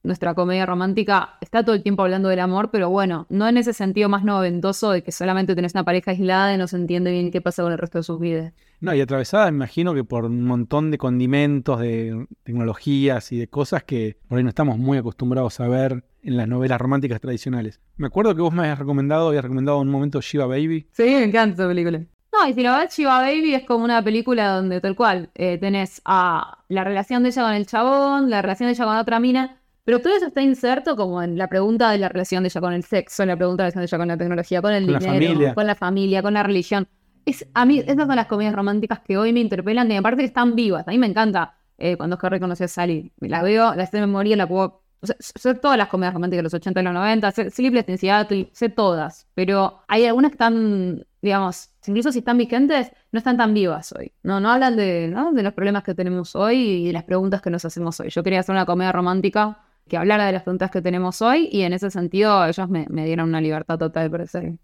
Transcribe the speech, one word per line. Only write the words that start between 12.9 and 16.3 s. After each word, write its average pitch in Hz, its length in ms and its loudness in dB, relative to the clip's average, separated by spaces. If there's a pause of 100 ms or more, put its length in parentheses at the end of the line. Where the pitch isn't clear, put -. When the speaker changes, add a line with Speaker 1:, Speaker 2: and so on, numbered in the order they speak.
Speaker 2:
y 120 80 -4
de 117 80 -6
cosas 143 360 -4
que 113 440 -4
por 123 100 -2
ahí 127 60 2
no 127 60 0
estamos 131 280 0
muy 131 220 2
acostumbrados 123 600 -2
a 120 80 -2
ver 127 380 0 (160)
en 135 160 -2